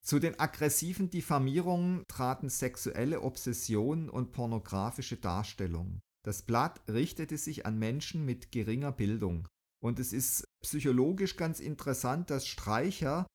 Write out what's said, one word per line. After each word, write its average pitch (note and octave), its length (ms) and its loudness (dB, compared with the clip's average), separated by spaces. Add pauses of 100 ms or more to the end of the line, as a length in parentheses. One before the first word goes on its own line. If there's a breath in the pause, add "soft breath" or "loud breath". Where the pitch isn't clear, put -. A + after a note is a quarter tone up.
Zu C#3+ 140 4
den D#3+ 220 2
aggressiven E3 720 2
Diffamierungen F3 960 2
traten C3 400 -2
sexuelle B2+ 720 0
Obsessionen B2+ 880 0
und B2 240 -4
pornografische A2+ 840 -2
Darstellungen. F2+ 840 -2 (240)
Das G#2 180 -4
Blatt B2 460 2
richtete D3 480 0
sich - 280 -6
an A2 140 0
Menschen C#3 460 -2
mit B2 260 -2
geringer A#2+ 420 0
Bildung. G2+ 540 0 (340)
Und A#2+ 200 0
es B2+ 120 -2
ist - 320 0 (180)
psychologisch D3 720 4
ganz D#3+ 220 -2
interessant, C#3 720 -2
dass C3+ 160 0
Streicher D3+ 880 0